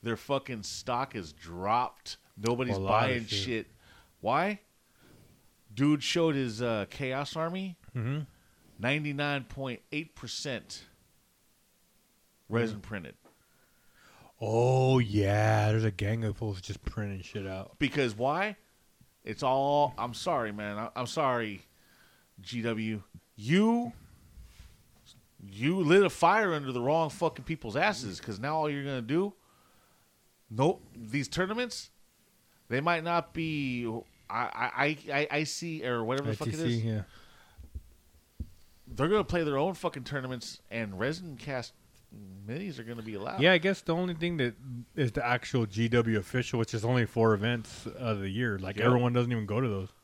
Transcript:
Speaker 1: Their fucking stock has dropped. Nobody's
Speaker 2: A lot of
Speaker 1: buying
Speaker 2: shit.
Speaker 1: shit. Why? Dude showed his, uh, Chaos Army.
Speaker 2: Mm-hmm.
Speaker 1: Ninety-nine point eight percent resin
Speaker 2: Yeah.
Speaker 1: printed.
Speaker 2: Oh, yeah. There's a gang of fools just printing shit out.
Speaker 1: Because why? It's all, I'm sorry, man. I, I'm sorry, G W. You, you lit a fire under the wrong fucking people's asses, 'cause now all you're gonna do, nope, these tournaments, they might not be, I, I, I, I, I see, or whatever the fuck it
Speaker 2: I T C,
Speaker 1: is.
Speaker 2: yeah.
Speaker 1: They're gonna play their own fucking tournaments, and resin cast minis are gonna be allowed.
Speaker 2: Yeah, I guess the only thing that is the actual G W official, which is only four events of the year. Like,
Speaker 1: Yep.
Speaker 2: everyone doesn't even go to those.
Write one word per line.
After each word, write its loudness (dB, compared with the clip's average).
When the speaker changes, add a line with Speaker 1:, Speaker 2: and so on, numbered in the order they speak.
Speaker 1:
Their -2
fucking -4
stock -4
has -8
dropped. -2
Nobody's 0
Speaker 2:
A -2
lot 4
of 2
Speaker 1:
buying -2
Speaker 2:
shit. -2
Speaker 1:
shit. -2
Why? 0
Dude 4
showed 2
his, -2
uh, 0
Chaos -4
Army. -4
Speaker 2:
Mm-hmm. -2
Speaker 1:
Ninety-nine -2
point -8
eight -6
percent -8
resin 0
Speaker 2:
Yeah. -16
Speaker 1:
printed. -8
Speaker 2:
Oh, 6
yeah. 4
There's 4
a 4
gang -2
of -2
fools -4
just -10
printing -6
shit -8
out. -8
Speaker 1:
Because 2
why? 0
It's -6
all, 4
I'm -2
sorry, -2
man. -6
I, -6
I'm -4
sorry, 0
G -6
W. -2
You, 2
you 0
lit 8
a 4
fire 4
under -4
the -2
wrong 2
fucking -2
people's -6
asses, -2
'cause -8
now -2
all 0
you're -4
gonna -4
do, 0
nope, 2
these -4
tournaments, -4
they 0
might 0
not 0
be, -2
I, -6
I, -2
I, 2
I, 0
I 2
see, -6
or 0
whatever 0
the -2
fuck -2
it -2
Speaker 2:
I -4
T -2
C, 2
Speaker 1:
is. 0
Speaker 2:
yeah. -2
Speaker 1:
They're 0
gonna 4
play 0
their 0
own 0
fucking -6
tournaments, -6
and -6
resin -4
cast -8
minis -8
are -10
gonna -10
be -8
allowed. -4
Speaker 2:
Yeah, 8
I 6
guess 0
the 0
only -2
thing -2
that 0
is 2
the -2
actual 2
G 0
W 4
official, -2
which 0
is -2
only 4
four 6
events -2
of -2
the -4
year. 0
Like, -4
Speaker 1:
Yep. 4
Speaker 2:
everyone 6
doesn't 2
even -2
go 0
to 2
those. -2